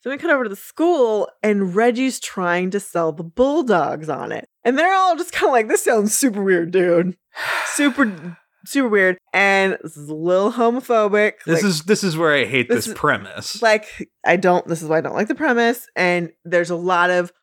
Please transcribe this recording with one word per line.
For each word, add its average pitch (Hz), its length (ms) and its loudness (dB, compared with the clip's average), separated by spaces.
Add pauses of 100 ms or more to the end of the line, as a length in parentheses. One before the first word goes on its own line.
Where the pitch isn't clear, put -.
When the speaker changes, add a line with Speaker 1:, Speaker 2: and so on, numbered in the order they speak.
Speaker 1:
So 240 80 -8
we 277 80 -8
cut 311 120 -4
over 269 140 2
to 208 60 -6
the 196 40 -8
school, 254 720 0 (140)
and 196 320 0
Reggie's 240 460 0
trying 180 500 -2
to 202 80 -4
sell 170 320 -2
the 165 140 -10
Bulldogs 202 840 0
on 139 220 -6
it. - 180 -10 (140)
And 262 160 0
they're 370 160 2
all 370 220 2
just 339 160 -8
kinda - 180 0
like, 226 160 2
"This 302 160 0
sounds 220 340 0
super 208 280 0
weird, 175 260 0
dude. 180 460 2 (260)
<sighs> - 220 -6 (100)
Super, 208 600 -2 (300)
super 269 220 -2
weird." 190 280 2 (160)
And 196 500 2
this 160 140 -16
is 147 120 -16
a 156 60 -8
little 180 380 0
homophobic. 226 840 0 (120)
Speaker 2:
This 165 160 2
Speaker 1:
Like, - 80 0
Speaker 2:
is, 156 140 -2
this 202 200 2
is 160 120 0
where 156 180 2
I 135 100 4
hate 120 240 0
Speaker 1:
this 233 160 0
Speaker 2:
this - 40 -8
Speaker 1:
is, 214 60 -8
Speaker 2:
premise. 117 680 -4
Speaker 1:
like, 214 460 0 (180)
I 170 100 4
don't, 180 300 2
this 165 160 -4
is 156 60 -10
why 156 100 2
I - 20 2
don't - 140 -6
like 214 140 -2
the 311 80 -2
premise. 240 500 0 (100)
And 175 360 0 (120)
there's 170 260 0
a 175 60 -2
lot 175 340 0
of 180 220 0 (100)